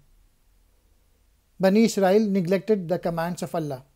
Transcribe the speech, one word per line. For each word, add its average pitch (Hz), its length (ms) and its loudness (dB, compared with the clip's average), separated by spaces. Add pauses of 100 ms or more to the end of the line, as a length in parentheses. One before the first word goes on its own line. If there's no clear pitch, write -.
(1600)
Bani 190 240 4
Israel 202 420 2 (120)
neglected 185 500 -2
the 170 100 -2
commands 170 440 -6
of 170 120 -8
Allah. 147 300 -6 (120)